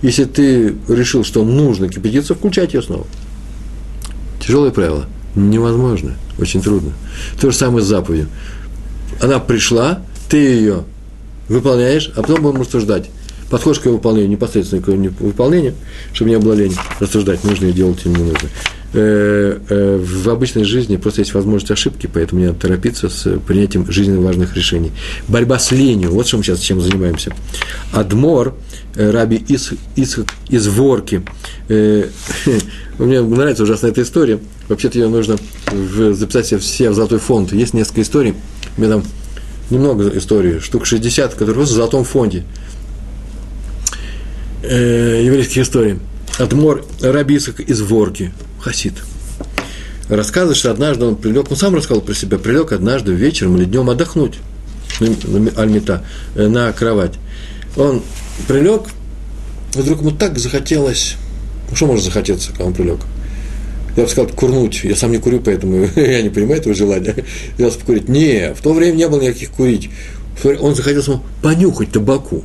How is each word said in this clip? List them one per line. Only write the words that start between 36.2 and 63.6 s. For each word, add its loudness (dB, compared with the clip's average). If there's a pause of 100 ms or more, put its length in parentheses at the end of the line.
все, 0
все 0
в 2
золотой 2
фонд. 0
Есть 0
несколько 0
историй. 2 (420)
У 0
меня 4
там 0 (680)
немного 2
историй, 2
штук -2
шестьдесят, 0
которые 0
просто 2
в 2
золотом 2
фонде. 0 (2250)
Э, 2
еврейские 4
истории. 2 (400)
Адмор 4 (180)
Раби 4
Ицхак -2
из 0
Ворки, 2 (280)
хасид, -4 (1160)
рассказывает, 2
что 2
однажды 0
он 2
прилёг, 0
он -2
сам 2
рассказал 0
про -4
себя, -2
прилёг 0
однажды 0
вечером 2
или 4
днём 2
отдохнуть, 0 (600)
на, 2 (300)
на 2
Альмита, 0 (320)
э, 4
на 2
кровать. 0 (640)
Он 2 (460)
прилёг, 4 (840)
вдруг 2
ему 4
так 0
захотелось, 0 (520)
ну, -4
что 2
может 4
захотеться, -2
когда -4
он 0
прилёг? 0 (920)